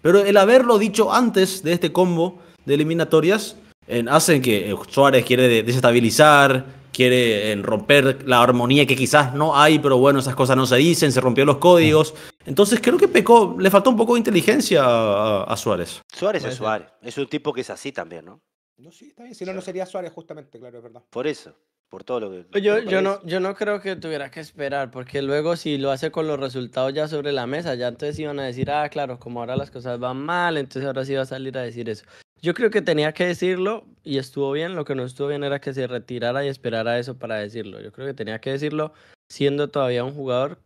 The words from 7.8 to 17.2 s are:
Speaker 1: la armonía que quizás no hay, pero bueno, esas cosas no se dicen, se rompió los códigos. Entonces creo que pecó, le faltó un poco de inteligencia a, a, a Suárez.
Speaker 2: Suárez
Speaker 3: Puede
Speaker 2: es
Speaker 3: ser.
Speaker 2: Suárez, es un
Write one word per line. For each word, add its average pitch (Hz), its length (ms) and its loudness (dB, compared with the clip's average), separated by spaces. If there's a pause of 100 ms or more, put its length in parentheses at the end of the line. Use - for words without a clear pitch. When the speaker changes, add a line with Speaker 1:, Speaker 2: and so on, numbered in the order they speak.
Speaker 1:
la 123 140 6
armonía 123 440 4
que 127 100 0
quizás 131 380 2
no 147 220 0
hay, 151 220 6
pero 135 200 2
bueno, 139 220 6
esas 131 140 -6
cosas 131 220 2
no 131 100 2
se 127 100 4
dicen, 156 360 4
se 123 80 2
rompió 127 240 2
los 143 140 4
códigos. 156 560 4 (300)
Entonces 208 360 2
creo 247 160 2
que 392 120 4
pecó, 226 500 4
le 190 120 2
faltó 202 200 4
un 233 60 2
poco 226 180 2
de 233 60 2
inteligencia 202 640 2
a, 107 560 2
a, - 40 -8
a 113 120 -6
Suárez. 90 440 -4 (140)
Speaker 2:
Suárez 190 280 -4
Speaker 3:
Puede 139 100 -8
Speaker 2:
es 127 60 -12
Speaker 3:
ser. 110 60 -10
Speaker 2:
Suárez, 107 240 -6 (140)
es 120 160 -14
un 139 80 -4